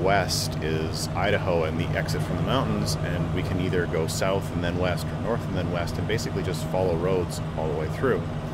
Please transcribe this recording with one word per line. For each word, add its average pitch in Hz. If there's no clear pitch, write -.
west 92
is 78
Idaho 87
and 80
the 87
exit 80
from 82
the 85
mountains, 104
and 87
we 90
can 92
either 90
go 80
south 95
and 87
then 87
west 87
or 78
north 107
and 92
then 87
west 85
and 95
basically 101
just 80
follow 92
roads 87
all 78
the 78
way 78
through. 120